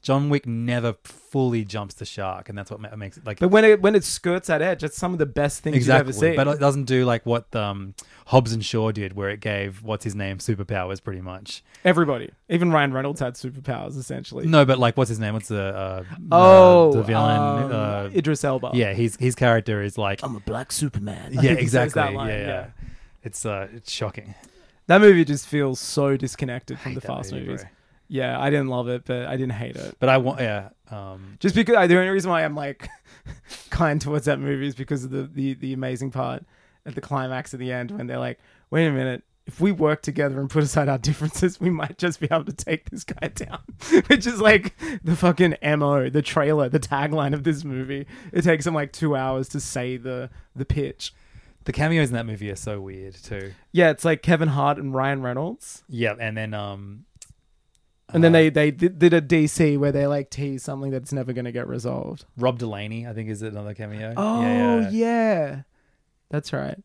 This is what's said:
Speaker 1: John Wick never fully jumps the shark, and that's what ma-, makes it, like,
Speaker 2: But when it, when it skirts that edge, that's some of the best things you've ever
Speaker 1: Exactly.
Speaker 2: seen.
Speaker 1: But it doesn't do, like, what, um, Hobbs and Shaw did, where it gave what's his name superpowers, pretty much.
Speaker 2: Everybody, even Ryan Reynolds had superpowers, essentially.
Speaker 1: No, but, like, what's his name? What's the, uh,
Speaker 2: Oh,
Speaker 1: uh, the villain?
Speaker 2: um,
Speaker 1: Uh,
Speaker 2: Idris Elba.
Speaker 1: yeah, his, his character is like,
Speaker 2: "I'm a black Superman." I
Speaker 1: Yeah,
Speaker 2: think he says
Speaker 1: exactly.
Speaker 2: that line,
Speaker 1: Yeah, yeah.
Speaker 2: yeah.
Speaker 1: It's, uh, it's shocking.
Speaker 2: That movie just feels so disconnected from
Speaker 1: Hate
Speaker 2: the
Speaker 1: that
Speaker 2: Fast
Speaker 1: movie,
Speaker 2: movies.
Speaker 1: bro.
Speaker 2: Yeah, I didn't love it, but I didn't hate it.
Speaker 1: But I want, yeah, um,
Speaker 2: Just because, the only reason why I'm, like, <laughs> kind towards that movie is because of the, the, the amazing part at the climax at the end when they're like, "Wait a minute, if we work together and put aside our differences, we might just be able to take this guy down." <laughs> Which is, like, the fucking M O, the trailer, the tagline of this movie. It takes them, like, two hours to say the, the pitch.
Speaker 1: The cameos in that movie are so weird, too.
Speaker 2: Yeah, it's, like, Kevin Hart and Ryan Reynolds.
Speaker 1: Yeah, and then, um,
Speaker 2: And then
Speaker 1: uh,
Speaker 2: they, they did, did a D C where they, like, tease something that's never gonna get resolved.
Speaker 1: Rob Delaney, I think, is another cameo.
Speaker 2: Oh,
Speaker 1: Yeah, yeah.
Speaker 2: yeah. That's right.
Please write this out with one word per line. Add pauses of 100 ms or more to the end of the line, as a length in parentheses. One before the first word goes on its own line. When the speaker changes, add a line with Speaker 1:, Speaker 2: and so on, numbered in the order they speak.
Speaker 1:
John
Wick
never
fully
jumps
the
shark,
and
that's
what
ma-,
makes
it,
like,
Speaker 2:
But
when
it,
when
it
skirts
that
edge,
that's
some
of
the
best
things
you've
ever
Speaker 1:
Exactly.
Speaker 2:
seen.
Speaker 1:
But
it
doesn't
do,
like,
what,
um, (320)
Hobbs
and
Shaw
did,
where
it
gave
what's
his
name
superpowers,
pretty
much. (180)
Speaker 2:
Everybody, (160)
even
Ryan
Reynolds
had
superpowers,
essentially.
Speaker 1:
No,
but,
like,
what's
his
name?
What's
the,
uh, (280)
Speaker 2:
Oh,
Speaker 1:
uh,
the
villain?
Speaker 2:
um,
Speaker 1:
Uh,
Speaker 2:
Idris
Elba.
Speaker 1:
yeah,
his,
his
character
is
like,
Speaker 2:
"I'm
a
black
Superman."
I
Speaker 1:
Yeah,
Speaker 2:
think
he
says
Speaker 1:
exactly.
Speaker 2:
that
line,
Speaker 1:
Yeah,
yeah.
Speaker 2:
yeah. (560)
Speaker 1:
It's,
uh,
it's
shocking. (540)
Speaker 2:
That
movie
just
feels
so
disconnected
from
Speaker 1:
Hate
Speaker 2:
the
Speaker 1:
that
Speaker 2:
Fast
Speaker 1:
movie,
Speaker 2:
movies.
Speaker 1:
bro. (420)
Speaker 2:
Yeah,
I
didn't
love
it,
but
I
didn't
hate
it.
Speaker 1:
But
I
want,
yeah, (200)
um,
Speaker 2:
Just
because,
the
only
reason
why
I'm,
like, (400)
<laughs>
kind
towards
that
movie
is
because
of
the,
the,
the
amazing
part (440)
at
the
climax
at
the
end
when
they're
like, (320)
"Wait
a
minute, (240)
if
we
work
together
and
put
aside
our
differences,
we
might
just
be
able
to
take
this
guy
down." (240)
<laughs>
Which
is,
like, (300)
the
fucking
M
O,
the
trailer,
the
tagline
of
this
movie. (240)
It
takes
them,
like,
two
hours
to
say
the, (240)
the
pitch. (520)
Speaker 1:
The
cameos
in
that
movie
are
so
weird,
too. (200)
Speaker 2:
Yeah,
it's,
like,
Kevin
Hart
and
Ryan
Reynolds.
Speaker 1:
Yeah,
and
then,
um, (1080)
Speaker 2:
And
then
Speaker 1:
uh,
Speaker 2:
they,
they
did,
did
a
D
C
where
they,
like,
tease
something
that's
never
gonna
get
resolved. (120)
Speaker 1:
Rob
Delaney,
I
think,
is
another
cameo.
Speaker 2:
Oh,
Speaker 1:
Yeah,
yeah.
Speaker 2:
yeah. (720)
That's
right.